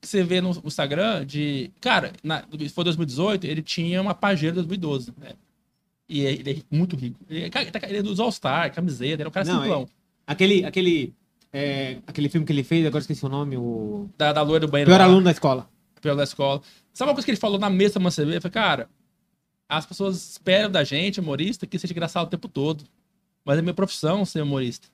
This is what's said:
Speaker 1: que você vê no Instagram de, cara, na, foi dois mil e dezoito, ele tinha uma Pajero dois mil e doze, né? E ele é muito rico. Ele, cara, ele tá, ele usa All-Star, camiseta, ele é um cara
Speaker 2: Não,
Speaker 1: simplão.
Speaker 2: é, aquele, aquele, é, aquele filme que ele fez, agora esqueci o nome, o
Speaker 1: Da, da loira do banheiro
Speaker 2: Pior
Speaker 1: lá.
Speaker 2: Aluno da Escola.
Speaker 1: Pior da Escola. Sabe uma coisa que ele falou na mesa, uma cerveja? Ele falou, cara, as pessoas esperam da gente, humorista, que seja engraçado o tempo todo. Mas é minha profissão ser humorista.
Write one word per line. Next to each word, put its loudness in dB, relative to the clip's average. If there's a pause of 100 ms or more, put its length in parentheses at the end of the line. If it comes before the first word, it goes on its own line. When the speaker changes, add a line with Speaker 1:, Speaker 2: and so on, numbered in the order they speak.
Speaker 1:
que -18
você 2
vê 2
no 0 (140)
Instagram -2
de, -4 (100)
cara, 0 (100)
na, -4 (320)
foi -2
dois 0
mil -2
e -6
dezoito, -2
ele -4
tinha -2
uma 0
Pajero 0
dois -2
mil -4
e -6
doze, -4
né? -20 (760)
E -4
ele -2 (200)
é 0
muito 0
rico. -8 (100)
Ele, -8
cara, -2
ele -12
tá, -8
ele -2
usa -2
All-Star, 0
camiseta, -2
ele -6
é -8
um -10
cara -2
Speaker 2:
Não, 0
Speaker 1:
simplão. 0
Speaker 2:
é, -8 (400)
aquele, 4
aquele, 0 (380)
é, -4
aquele -2
filme 0
que 0
ele 2
fez, 2
agora 0
esqueci -6
o -2
nome, -4
o -4 (100)
Speaker 1:
Da, 4
da 2
loira 2
do 0
banheiro 6
Speaker 2:
Pior 12
Speaker 1:
lá. 10
Speaker 2:
Aluno 10
da 6
Escola. 0 (320)
Speaker 1:
Pior 0
da 2
Escola. -2 (300)
Sabe -2
uma 4
coisa -6
que 0
ele 0
falou 0
na 0
mesa, 4
uma 2
cerveja? 0
Ele -2
falou, -8
cara, 0 (800)
as -4
pessoas -4
esperam 2
da 2
gente, -2
humorista, -4
que -6
seja -6
engraçado -4
o -10
tempo -8
todo. -2 (640)
Mas 2
é 0
minha -2
profissão 0
ser -4
humorista. -4